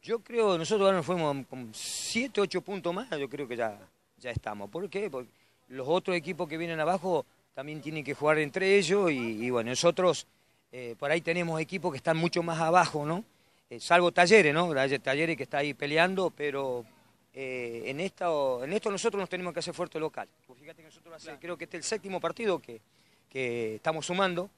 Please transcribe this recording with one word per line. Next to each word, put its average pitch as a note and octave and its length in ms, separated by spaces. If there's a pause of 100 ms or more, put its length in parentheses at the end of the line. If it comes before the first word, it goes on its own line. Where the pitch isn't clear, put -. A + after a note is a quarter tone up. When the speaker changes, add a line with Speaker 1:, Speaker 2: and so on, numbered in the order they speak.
Speaker 1:
Yo A3+ 180
creo, A3 360
nosotros F#3+ 300
ahora F#3+ 100
nos E3 80
fuimos D3 420
con A#2+ 280
siete, - 640
ocho F#3 220
puntos F3 320
más, A3+ 160
yo C#3 180
creo C#3+ 180
que A#2+ 80
ya, A2+ 240 (380)
ya B2 140
estamos. G#2 400
¿Por F3 180
qué? G3 220
Porque B2+ 180 (400)
los B2+ 180
otros F3+ 300
equipos E3 320
que D3+ 80
vienen E3 240
abajo E3 460 (260)
también D3+ 300
tienen D#3 200
que C3+ 120
jugar D3+ 240
entre F#3+ 400
ellos F#3 320
y, A#2 340
y B2 60
bueno, A#2 180
nosotros, E3+ 580 (460)
eh, A#2+ 260
por C#3+ 120
ahí E3+ 100
tenemos E3 400
equipos F3 320
que C3+ 60
están D#3+ 180
mucho E3+ 260
más E3 180
abajo, D#3+ 440
¿no? E3+ 200 (440)
Eh, A#2+ 100
salvo F3 320
Talleres, F3 440
¿no? E3+ 180 (300)
Talleres D#3 340
que C3+ 60
está C#3 160
ahí C#3+ 160
peleando, E3+ 560
pero, C3+ 560 (480)
eh, B2 500
en C3+ 160
esto, D3 640
en D3+ 80
esto G#3+ 180
nosotros G3+ 300
nos F3+ 80
tenemos F3+ 240
que E3 60
hacer D#3+ 160
fuerte E3 260
local. D3 260 (200)
Pues B2 140
fíjate D#3+ 200
que D#3+ 80
nosotros - 260
hace, D#3 120
Speaker 2:
Claro. D3+ 160
Speaker 1:
creo E3+ 160
que E3+ 60
este E3+ 120
es D#3 80
el - 60
séptimo F#3+ 300
partido F3+ 380
que, A#2 220 (480)
que A#2+ 460
estamos D#3+ 320
sumando. F3+ 520